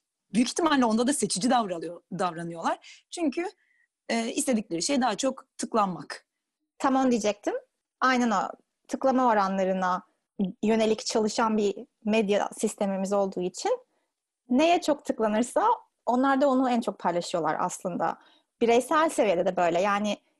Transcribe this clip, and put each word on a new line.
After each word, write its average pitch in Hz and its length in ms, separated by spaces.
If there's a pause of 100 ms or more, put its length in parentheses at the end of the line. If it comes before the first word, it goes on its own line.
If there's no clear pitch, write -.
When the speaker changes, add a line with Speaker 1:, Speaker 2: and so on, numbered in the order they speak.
(340)
Speaker 1:
Büyük 240 140
ihtimalle 302 360
onda 226 220
da 294 60
seçici 214 380
davranıyor, 180 520 (160)
davranıyorlar. 170 920
Çünkü, 339 400 (580)
e, 226 240
istedikleri 208 500
şey 277 180
daha 233 160
çok - 420
tıklanmak. 196 680 (520)
Speaker 2:
Tam 269 180
onu 262 140
diyecektim. 208 440 (460)
Aynen 247 300
o. 185 180 (400)
Tıklama 254 380
oranlarına 190 760 (600)
yönelik 220 440
çalışan 220 500
bir 208 300 (180)
medya 208 540
sistemimiz 196 540
olduğu 196 280
için 381 380 (680)
neye 320 320
çok 302 240
tıklanırsa 226 600 (400)
onlar 262 340
da 285 80
onu 262 220
en 233 100
çok 208 180
paylaşıyorlar 170 640
aslında. 175 580 (420)
Bireysel 240 480
seviyede 190 380
de 185 100
böyle. 175 240
Yani 202 360 (240)